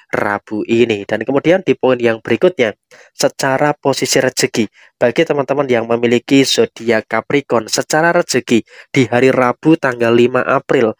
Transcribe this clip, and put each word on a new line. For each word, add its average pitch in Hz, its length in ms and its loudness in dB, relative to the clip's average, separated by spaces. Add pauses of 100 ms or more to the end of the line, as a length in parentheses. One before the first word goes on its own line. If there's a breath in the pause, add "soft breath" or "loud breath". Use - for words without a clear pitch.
Rabu 104 560 -4
ini. 113 400 0
Dan 107 240 -6
kemudian 151 320 0
di 135 160 -2
poin 127 240 0
yang 117 240 -2
berikutnya, 117 480 0 (400 loud breath)
secara 143 640 -2
posisi 135 480 -2
rezeki, - 720 -4
bagi 123 320 0
teman-teman 143 400 -2
yang 117 160 0
memiliki 120 640 2
zodiak 113 640 -2
Capricorn, 113 560 -2
secara 156 480 0
rezeki 127 480 0 (320 loud breath)
di 127 160 2
hari 127 240 2
Rabu 127 400 2
tanggal 120 400 0
lima 123 320 2
April 120 520 0